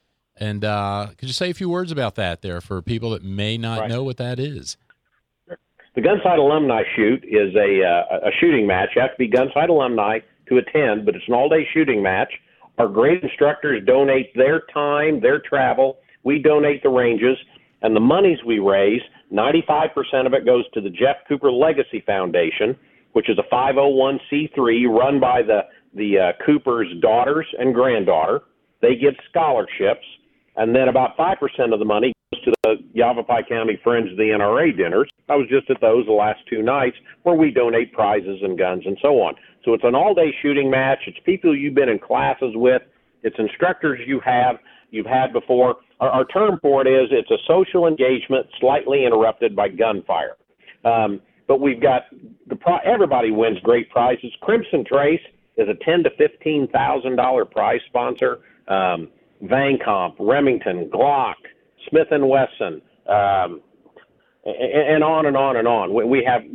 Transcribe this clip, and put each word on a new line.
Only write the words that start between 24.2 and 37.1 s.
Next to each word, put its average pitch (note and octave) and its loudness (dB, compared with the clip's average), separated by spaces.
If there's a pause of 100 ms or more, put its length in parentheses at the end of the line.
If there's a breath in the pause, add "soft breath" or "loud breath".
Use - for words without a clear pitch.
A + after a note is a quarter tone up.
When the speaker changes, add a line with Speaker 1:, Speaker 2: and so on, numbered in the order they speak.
Speaker 2:
C D3 -2
three A#2+ 2
run B2 2
by B2 2
the, G#2+ 0 (260 soft breath)
the, G2+ -2
uh, F2+ 2 (140)
Cooper's B2+ 0 (140)
daughters B2 0 (140)
and B2+ 0
granddaughter. G#2 0 (380)
They B2 4
get C3+ 0 (120)
scholarships. B2 -2 (500)
And A2+ 0
then C3 4
about B2+ 0
five F3 -2
percent B2+ -2
of G#2 0
the G#2+ -2
money G#2+ 0 (200)
goes - -10
to A#2+ 0 (100)
the A2 2 (180)
Yavapai A#2 0
County A2+ -4
Friends A2+ 0
of F#2 -16
the G#2+ 2
N G#2 0
R G#2+ 2
A D#3 2
dinners. F#2 -2 (180)
I D3 0
was C3 0
just C3 0
at B2+ -2
those A2+ 2
the G#2+ 0
last G#2+ 0 (100)
two A2 -4
nights B2+ -2 (280 loud breath)